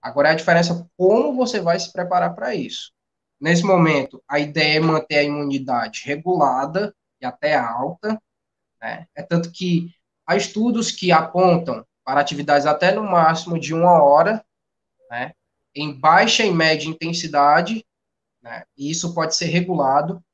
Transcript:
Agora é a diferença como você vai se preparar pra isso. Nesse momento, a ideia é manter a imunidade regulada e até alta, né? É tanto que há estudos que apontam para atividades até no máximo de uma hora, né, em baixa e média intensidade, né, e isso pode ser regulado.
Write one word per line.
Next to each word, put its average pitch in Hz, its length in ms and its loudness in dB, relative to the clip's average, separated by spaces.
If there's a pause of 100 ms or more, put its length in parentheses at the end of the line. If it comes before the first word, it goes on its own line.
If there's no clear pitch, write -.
Agora 143 280 0
é 160 40 4
a 165 40 2
diferença 170 600 0
como 240 380 4
você 240 260 -2
vai 170 200 0
se - 120 -12
preparar 175 420 -2
pra 123 200 -6
isso. - 380 -10 (480)
Nesse 170 240 2
momento, 160 640 2
a 147 100 -2
ideia 151 380 0
é 156 40 2
manter 156 380 0
a 143 60 2
imunidade 135 800 -4
regulada 151 920 -2 (260)
e 127 60 -10
até 147 300 -2
alta, 208 640 -6 (580)
né? 113 260 -12 (100)
É 147 60 -14
tanto 170 280 -4
que 175 420 -4 (320)
há 175 120 -2
estudos 220 560 -2
que 180 180 -2
apontam 165 760 2 (200)
para 139 160 0
atividades 143 460 0
até 175 260 2
no 214 100 -2
máximo 170 560 2
de 151 160 -6
uma 170 260 6
hora, 165 440 4 (680)
né, 123 220 -10 (420)
em 147 180 -8
baixa 180 520 2
e 196 80 2
média 160 360 2
intensidade, 160 960 0 (560)
né, 117 220 -18 (160)
e 139 100 -8
isso 170 240 -6
pode 160 220 -4
ser 175 120 -2
regulado. 156 760 0 (120)